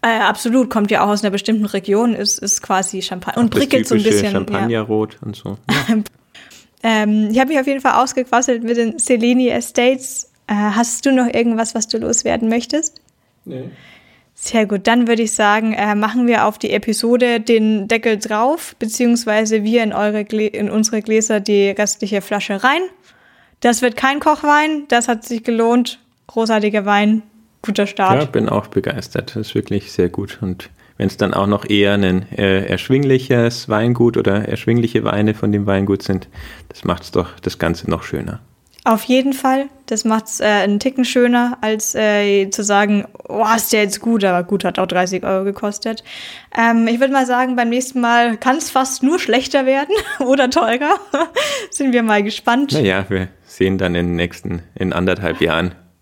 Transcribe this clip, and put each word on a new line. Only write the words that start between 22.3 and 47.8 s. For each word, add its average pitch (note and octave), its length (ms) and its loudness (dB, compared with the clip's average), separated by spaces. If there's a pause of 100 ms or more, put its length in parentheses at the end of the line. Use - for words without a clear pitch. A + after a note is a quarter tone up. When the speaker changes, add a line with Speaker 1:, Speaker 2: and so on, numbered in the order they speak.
Speaker 1:
rein. C#4+ 200 2 (800)
Das A#3+ 200 2
wird A#3+ 160 0
kein C#4 240 0
Kochwein, D4+ 680 2
das C4 200 2
hat A3+ 160 -2
sich A3+ 180 -6
gelohnt. A#3 580 0 (260)
Großartiger G#3+ 580 0
Wein, G#3 380 2 (400)
guter G3+ 240 0
Start. F#3+ 340 2
Speaker 2:
Ja, D3+ 60 2
bin A2+ 240 0
auch G#2 160 0
begeistert. - 640 -4
Das A2 180 -8
ist - 60 -16
wirklich G#2 360 -4
sehr F2+ 200 0
gut. - 320 -8
Und F#2 260 -6 (300)
wenn's G2 180 -2
dann G2+ 160 0
auch G2 140 0
noch G2+ 220 0
eher G2+ 260 4
ein, F#2 380 0
äh, G2 340 0
erschwingliches B2+ 1040 0
Weingut A#2+ 480 2
oder G#2 280 0
erschwingliche A2+ 560 0
Weine G#2+ 300 0
von G#2+ 180 -2
dem G#2 140 0
Weingut G2 380 0
sind, F#2+ 260 -4 (400)
das - 160 -20
macht's - 260 -4
doch - 300 -4
das - 180 -8
Ganze E2 300 -4
noch E2 140 -4
schöner. - 380 -10 (460)
Speaker 1:
Auf A3 160 2
jeden C4 300 0
Fall. C4+ 340 -2 (200)
Das A3 180 -6
macht's, A3 340 -2
äh, - 60 -4
einen G#3 340 2
Ticken B3+ 260 0
schöner, A#3+ 560 2
als, A3 360 -4
äh, G#3 540 2
zu G#3+ 120 -6
sagen, G3+ 420 2 (240)
"Oh, G#3+ 160 -2 (120)
ist A3 160 -2
der G#3+ 100 4
jetzt G3+ 180 -2
gut?" A#3 220 0
Aber F3+ 240 0
gut, G3 180 -2
hat F3 140 -2
auch F#3+ 80 0
dreißig F#3 380 -2
Euro F#3+ 180 0
gekostet. G#3 600 -6 (520)
Ähm, A#3 300 4
ich A#3 140 2
würd C4+ 100 2
mal C4+ 160 2
sagen, B3 300 0
beim A#3+ 120 0
nächsten B3+ 320 -2